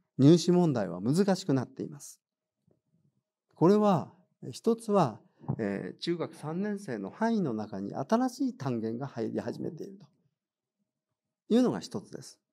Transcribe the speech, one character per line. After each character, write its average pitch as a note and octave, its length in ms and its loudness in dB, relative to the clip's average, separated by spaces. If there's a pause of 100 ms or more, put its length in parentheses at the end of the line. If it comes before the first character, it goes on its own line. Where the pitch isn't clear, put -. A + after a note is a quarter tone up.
(180)
入 C#3+ 200 8
試 E3+ 140 2
問 F3 220 4
題 G#2 160 -2
は F2 120 -8
難 F3+ 340 2
し - 100 -8
く C#3+ 80 0
な C3 100 2
っ A2 40 -12
て - 160 -10
い - 60 -10
ま C#3 100 -18
す。 - 220 -20 (1300)
こ D#3 140 4
れ G#3 60 6
は、 G3+ 360 2 (400)
一 A3+ 240 -2
つ A3+ 160 -8
は、 D3 280 2 (380)
え G2 360 -4
ー、 - 60 -20
中 E3+ 180 -4
学 D3 180 -8
三 D#3+ 260 -8
年 G3+ 180 -6
生 C3 180 -8
の F#2+ 120 -8
範 A3+ 280 0
囲 G3+ 40 0
の C#3 120 0
中 G#2+ 260 -6
に G2+ 140 -6
新 A#3 360 0
し C4 200 -4
い - 80 -12
単 B2 220 -4
元 A2 180 -4
が C3+ 100 -8
入 A#2 240 -6
り A2 80 -4
始 A2 220 -6
め - 100 -6
て D#3 120 -12
い - 40 -14
る G3 100 -18
と - 1600 -14
い A3+ 40 6
う B3+ 40 6
の A#3 100 4
が G2+ 80 -2
一 G2+ 220 -8
つ - 100 -18
で - 100 -14
す - 180 -20 (140)